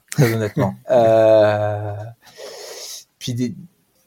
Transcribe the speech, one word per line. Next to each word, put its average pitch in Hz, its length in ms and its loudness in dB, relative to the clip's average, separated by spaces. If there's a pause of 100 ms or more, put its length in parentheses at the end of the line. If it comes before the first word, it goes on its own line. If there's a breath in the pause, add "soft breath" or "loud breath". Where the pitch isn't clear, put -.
(120)
très 117 220 2
honnêtement. 107 460 -2
<laughs> - 100 -18
Euh... 107 1040 4 (1300 loud breath)
puis 127 140 -8
des, 120 220 -6 (520)